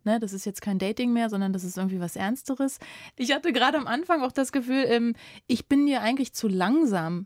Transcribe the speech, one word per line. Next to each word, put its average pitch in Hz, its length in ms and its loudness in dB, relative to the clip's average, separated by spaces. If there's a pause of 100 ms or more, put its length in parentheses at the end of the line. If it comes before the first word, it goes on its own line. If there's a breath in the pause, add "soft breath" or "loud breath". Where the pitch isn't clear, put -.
ne? 220 160 2
Das 202 140 -6
ist 196 120 -10
jetzt 196 160 -6
kein 196 160 -2
Dating 220 360 0
mehr, 233 180 0
sondern 196 200 0
das 185 120 -4
ist 180 160 -8
irgendwie 190 200 -2
was 175 160 -6
Ernsteres. 262 600 -2 (380 loud breath)
Ich 254 180 -2
hatte 311 180 0
gerade 262 280 2
am 254 80 -4
Anfang 311 340 0
auch 254 100 -2
das 269 200 -2
Gefühl, 262 360 0
ähm, 233 280 2 (320 loud breath)
ich - 200 0
bin 285 200 6
dir 262 140 2
eigentlich 247 320 0
zu - 140 -2
langsam 185 800 2